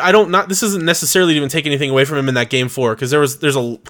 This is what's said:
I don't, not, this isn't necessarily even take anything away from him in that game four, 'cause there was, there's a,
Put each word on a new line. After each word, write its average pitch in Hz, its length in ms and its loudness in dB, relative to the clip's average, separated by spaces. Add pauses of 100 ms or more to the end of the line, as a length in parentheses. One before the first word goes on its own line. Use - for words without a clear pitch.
I - 40 4
don't, 202 200 4
not, 190 160 2
this 190 160 -2
isn't 196 200 -2
necessarily 165 520 0
even 143 120 -2
take 151 180 -4
anything 143 240 -2
away 135 160 4
from 147 120 -4
him 135 100 -2
in 127 60 0
that 120 160 -2
game 127 180 0
four, 120 280 -2
'cause - 140 -6
there 147 100 2
was, 139 180 0
there's 143 180 0
a, 120 220 -4 (120)